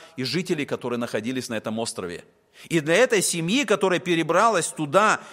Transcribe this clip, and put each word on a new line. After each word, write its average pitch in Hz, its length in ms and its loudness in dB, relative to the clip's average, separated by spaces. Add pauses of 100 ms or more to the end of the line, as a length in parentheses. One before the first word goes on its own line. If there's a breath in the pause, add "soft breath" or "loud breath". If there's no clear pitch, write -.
(160 loud breath)
и 127 80 -4
жителей, 151 420 -2
которые 120 320 -4
находились 120 500 -4
на 117 60 -6
этом 110 240 -4
острове. 92 460 -6 (440 loud breath)
И 165 120 0
для 156 160 2
этой 226 260 4
семьи, 180 420 0
которая 185 360 2
перебралась 170 680 2
туда 160 540 2 (120 loud breath)